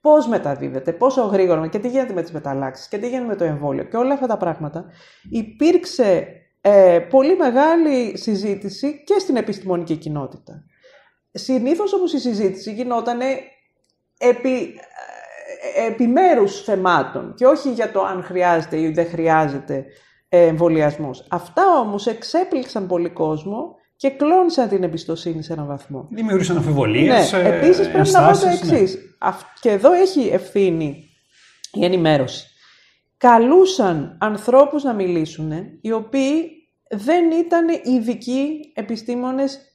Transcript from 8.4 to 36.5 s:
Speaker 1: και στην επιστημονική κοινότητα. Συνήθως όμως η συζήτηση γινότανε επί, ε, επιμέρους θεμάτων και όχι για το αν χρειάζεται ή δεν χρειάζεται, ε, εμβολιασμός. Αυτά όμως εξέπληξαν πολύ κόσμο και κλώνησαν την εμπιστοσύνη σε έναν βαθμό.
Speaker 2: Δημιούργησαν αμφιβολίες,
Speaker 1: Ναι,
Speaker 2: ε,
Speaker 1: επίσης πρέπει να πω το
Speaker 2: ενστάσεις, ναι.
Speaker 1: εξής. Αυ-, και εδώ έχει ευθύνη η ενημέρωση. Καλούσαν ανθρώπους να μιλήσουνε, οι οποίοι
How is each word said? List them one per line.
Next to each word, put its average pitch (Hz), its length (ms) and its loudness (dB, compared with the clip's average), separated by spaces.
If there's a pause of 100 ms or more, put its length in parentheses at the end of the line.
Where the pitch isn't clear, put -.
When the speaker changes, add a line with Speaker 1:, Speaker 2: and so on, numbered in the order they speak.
Speaker 1:
και 403 120 2
στην 339 180 -2
επιστημονική 180 600 -4
κοινότητα. - 680 -12 (680)
Συνήθως 269 600 -2
όμως 370 200 -2
η 294 60 -2
συζήτηση 214 540 -4
γινότανε 240 520 -6 (920)
επί, 247 560 0 (1000)
ε, 226 100 0
επιμέρους 240 760 2
θεμάτων 185 720 -2
και 247 100 2
όχι 285 260 2
για 220 180 -4
το 190 140 -2
αν 190 180 -6
χρειάζεται 170 580 0
ή 160 100 0
δεν 165 160 0
χρειάζεται, 156 800 -2 (440)
ε, 175 180 6
εμβολιασμός. 156 840 0
Αυτά 175 320 -2 (180)
όμως 208 260 -4
εξέπληξαν 247 800 -4
πολύ 175 220 -2
κόσμο 170 680 -6 (220)
και 269 140 0
κλώνησαν 302 580 2
την 196 140 2
εμπιστοσύνη 165 600 -4
σε 160 100 -10
έναν 151 140 -8
βαθμό. 139 440 -12
Speaker 2:
Δημιούργησαν 196 460 0
αμφιβολίες, 147 760 2
Speaker 1:
Ναι, 196 60 0
Speaker 2:
ε, - 180 2
Speaker 1:
επίσης 359 340 4
πρέπει 392 200 2
να 370 100 6
πω 370 180 6
το 392 80 2
Speaker 2:
ενστάσεις, 349 240 0
ναι. 320 60 4
Speaker 1:
εξής. - 420 -2
Αυ-, - 420 -6
και 233 100 0
εδώ 208 220 6
έχει 359 400 2
ευθύνη 170 720 -2 (680)
η 208 120 -2
ενημέρωση. 156 640 0 (680)
Καλούσαν 240 1040 2
ανθρώπους 254 600 2
να 269 120 -4
μιλήσουνε, 165 840 -6
οι 220 120 -6
οποίοι 269 580 -2 (400)